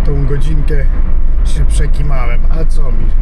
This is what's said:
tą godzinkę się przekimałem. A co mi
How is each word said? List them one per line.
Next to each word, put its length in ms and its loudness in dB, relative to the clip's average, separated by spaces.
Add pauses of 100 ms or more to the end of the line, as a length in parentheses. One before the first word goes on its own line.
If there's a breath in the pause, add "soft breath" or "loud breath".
tą 200 -2
godzinkę 580 -2 (600)
się 200 0
przekimałem. 760 0 (100)
A 140 0
co 280 2
mi 140 0 (160)